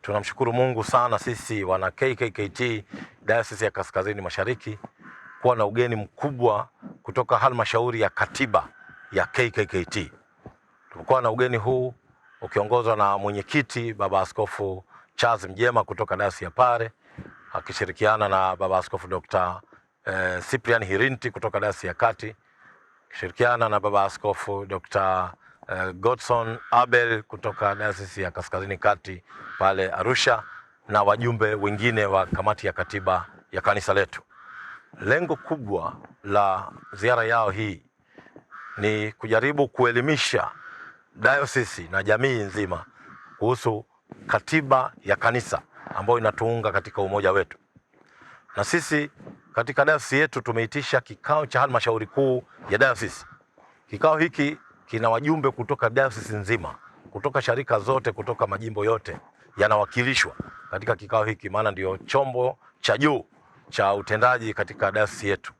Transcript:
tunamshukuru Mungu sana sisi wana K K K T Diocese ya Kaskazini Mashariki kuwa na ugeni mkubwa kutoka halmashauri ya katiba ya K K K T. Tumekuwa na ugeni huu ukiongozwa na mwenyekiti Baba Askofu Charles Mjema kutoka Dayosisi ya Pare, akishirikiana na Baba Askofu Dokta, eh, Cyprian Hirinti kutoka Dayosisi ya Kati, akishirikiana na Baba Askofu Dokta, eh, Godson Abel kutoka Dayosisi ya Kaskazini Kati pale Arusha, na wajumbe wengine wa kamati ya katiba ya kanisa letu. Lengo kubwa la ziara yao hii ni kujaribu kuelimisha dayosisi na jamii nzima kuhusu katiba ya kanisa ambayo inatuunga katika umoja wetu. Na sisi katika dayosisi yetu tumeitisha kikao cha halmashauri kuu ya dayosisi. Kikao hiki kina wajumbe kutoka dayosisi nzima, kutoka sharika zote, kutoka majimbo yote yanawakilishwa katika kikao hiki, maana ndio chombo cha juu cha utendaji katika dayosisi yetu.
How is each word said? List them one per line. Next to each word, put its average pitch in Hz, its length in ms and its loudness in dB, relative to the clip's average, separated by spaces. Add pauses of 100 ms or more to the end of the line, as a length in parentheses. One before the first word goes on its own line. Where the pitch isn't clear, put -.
tunamshukuru 104 520 -2
Mungu 123 300 0
sana 120 360 2
sisi 110 440 -6
wana 92 280 0
K 131 240 0
K 117 160 -2
K 101 180 -6
T 113 360 -4 (360)
Diocese 110 440 0
ya 104 60 0
Kaskazini 98 500 -4
Mashariki 104 580 -4 (640)
kuwa 123 140 6
na 110 100 2
ugeni 117 300 0
mkubwa 117 720 0 (340)
kutoka 120 340 0
halmashauri 117 640 2
ya 98 80 2
katiba - 580 -2 (440)
ya 92 140 0
K 120 260 0
K 107 140 0
K 90 200 -4
T. 85 260 -6 (800)
Tumekuwa 127 300 2
na 120 100 2
ugeni 123 260 2
huu 127 360 0 (480)
ukiongozwa 110 540 2
na 101 220 4
mwenyekiti 110 760 -2
Baba 98 280 0
Askofu 95 640 -4 (300)
Charles 113 300 0
Mjema 110 380 2
kutoka 98 340 -4
Dayosisi 101 260 -2
ya 90 80 -8
Pare, 120 400 2 (640)
akishirikiana 104 760 0
na 95 260 2
Baba 92 220 0
Askofu 92 300 -4
Dokta, 90 540 -2 (440)
eh, 92 440 -4
Cyprian 117 360 2
Hirinti 117 460 -2
kutoka 104 280 -6
Dayosisi 101 280 -4
ya 87 60 -6
Kati, 110 420 -2 (720)
akishirikiana 117 600 0
na 104 100 2
Baba 101 240 2
Askofu 98 600 -4
Dokta, 92 680 -2 (340)
eh, 92 260 -6
Godson 117 640 0 (140)
Abel 120 520 4
kutoka 101 520 -2
Dayosisi 101 460 -6
ya 90 100 -4
Kaskazini 95 460 -8
Kati 95 460 0 (360)
pale 95 320 4
Arusha, 113 520 2 (440)
na 104 160 4
wajumbe 107 520 2
wengine 104 500 2
wa 95 200 2
kamati 104 420 -2
ya 90 60 -2
katiba 92 520 -2 (260)
ya 92 100 -4
kanisa 101 320 2
letu. 98 280 0 (800)
Lengo 147 340 2
kubwa 104 600 -4 (280)
la 98 480 0 (220)
ziara 113 300 2
yao 113 260 2
hii 98 340 -6 (960)
ni 107 340 0
kujaribu 127 560 2
kuelimisha 123 840 0 (640)
dayosisi 123 760 0
na 98 120 -2
jamii 117 360 2
nzima 95 460 -4 (540)
kuhusu 113 460 -2 (420)
katiba 135 640 2 (100)
ya 98 120 2
kanisa - 460 0 (340)
ambayo 117 240 2
inatuunga 113 520 0
katika 98 300 -2
umoja 98 300 2
wetu. 95 260 0 (960)
Na 101 80 0
sisi 151 460 0 (440)
katika 131 320 2
dayosisi 147 320 2
yetu 143 240 2
tumeitisha 120 600 0
kikao 147 440 -2
cha 127 140 0
halmashauri 117 460 2
kuu 131 380 0 (260)
ya 101 80 2
dayosisi. 117 480 2 (640)
Kikao 156 280 2
hiki 156 400 0 (280)
kina 113 240 0
wajumbe 139 420 2
kutoka 123 380 -2
dayosisi 110 460 0
nzima, 104 400 -4 (360)
kutoka 131 300 -2
sharika 120 380 0
zote, 120 320 0
kutoka 110 360 -4
majimbo 104 380 -4
yote 110 320 0 (400)
yanawakilishwa 107 800 2 (360)
katika 110 240 -2
kikao 107 280 0
hiki, 107 260 -4
maana 104 220 0
ndio 95 260 -4
chombo 127 600 0 (240)
cha 123 160 2
juu 139 280 2 (440)
cha 101 240 2
utendaji 110 600 2
katika 101 380 -2
dayosisi 104 380 -2
yetu. - 300 -2